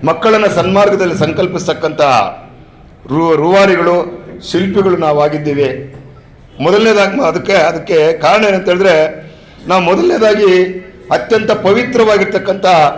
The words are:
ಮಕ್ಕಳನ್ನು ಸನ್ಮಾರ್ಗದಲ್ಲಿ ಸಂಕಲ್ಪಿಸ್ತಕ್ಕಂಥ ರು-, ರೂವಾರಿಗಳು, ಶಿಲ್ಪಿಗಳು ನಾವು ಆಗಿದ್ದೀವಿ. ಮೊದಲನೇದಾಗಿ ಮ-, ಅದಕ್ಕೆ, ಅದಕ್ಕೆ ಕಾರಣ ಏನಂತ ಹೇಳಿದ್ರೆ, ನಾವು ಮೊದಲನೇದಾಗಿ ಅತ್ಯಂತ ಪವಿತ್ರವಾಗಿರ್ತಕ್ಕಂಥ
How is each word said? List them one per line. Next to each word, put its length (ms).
ಮಕ್ಕಳನ್ನು 440
ಸನ್ಮಾರ್ಗದಲ್ಲಿ 680
ಸಂಕಲ್ಪಿಸ್ತಕ್ಕಂಥ 840
ರು-, 280
ರೂವಾರಿಗಳು, 880
ಶಿಲ್ಪಿಗಳು 460
ನಾವು 240
ಆಗಿದ್ದೀವಿ. 760
ಮೊದಲನೇದಾಗಿ 580
ಮ-, 60
ಅದಕ್ಕೆ, 300
ಅದಕ್ಕೆ 600
ಕಾರಣ 320
ಏನಂತ 240
ಹೇಳಿದ್ರೆ, 560
ನಾವು 140
ಮೊದಲನೇದಾಗಿ 840
ಅತ್ಯಂತ 400
ಪವಿತ್ರವಾಗಿರ್ತಕ್ಕಂಥ 1120